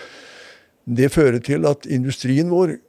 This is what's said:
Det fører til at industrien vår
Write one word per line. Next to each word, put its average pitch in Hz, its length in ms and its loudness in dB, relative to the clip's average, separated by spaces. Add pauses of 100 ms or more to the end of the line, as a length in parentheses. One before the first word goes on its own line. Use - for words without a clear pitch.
(880)
Det 127 260 0
fører 123 320 2
til 151 220 -2
at 143 200 -2
industrien 135 640 -2
vår 175 280 0 (100)